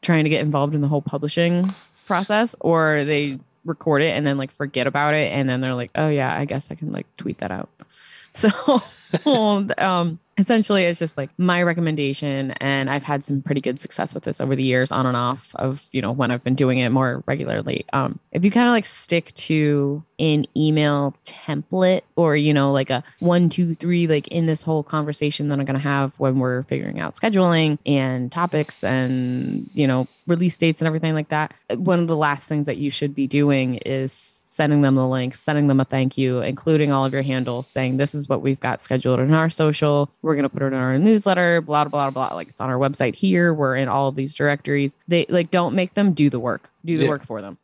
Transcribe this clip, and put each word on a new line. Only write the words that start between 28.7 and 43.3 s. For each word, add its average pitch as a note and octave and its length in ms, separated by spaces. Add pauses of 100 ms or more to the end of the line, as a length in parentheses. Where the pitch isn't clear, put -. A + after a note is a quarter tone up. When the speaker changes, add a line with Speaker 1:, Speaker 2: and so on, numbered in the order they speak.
Speaker 1:
and, B2+ 920
you D3 120
know, C3 200 (200)
release F3 300
dates E3 240
and E3 60
everything D#3+ 260
like D3+ 160
that. D3+ 240 (240)
One F3+ 220
of E3+ 80
the E3 100
last C#3+ 320
things D3+ 160
that C#3 140
you C#3+ 120
should C#3+ 240
be C#3 120
doing C#3 480 (100)
is - 540 (140)
sending D3 300
them C3+ 140
the C3 120
link, B2+ 260
sending D3 320
them C3+ 140
a C3 60
thank C3 320
you, B2+ 240
including C#3+ 500
all C3+ 140
of C3+ 80
your C3+ 80
handles, B2+ 440
saying, C3 300
"This C#3+ 180
is C#3+ 140
what C3+ 140
we've C3+ 180
got B2 220
scheduled B2+ 360
in C3+ 140
our D#3+ 160
social. D3 640 (100)
We're D#3 160
gonna C#3 140
put - 100
it C#3 60
in C3+ 80
our C3 240
newsletter, F#3 640
blah, D3+ 240
blah, C#3+ 240
blah. C3 240
Like, E2+ 160
it's - 100
on C3 80
our B2+ 80
website C3+ 380
here. F3 400